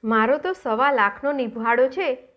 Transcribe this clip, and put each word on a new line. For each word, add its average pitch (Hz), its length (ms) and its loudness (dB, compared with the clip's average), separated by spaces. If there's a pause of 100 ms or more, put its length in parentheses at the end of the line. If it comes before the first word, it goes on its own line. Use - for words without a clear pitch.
મારો 226 340 2
તો 370 160 -4
સવા 254 380 0
લાખનો 240 400 0
નિભાડો 233 560 0
છે 269 300 -4 (200)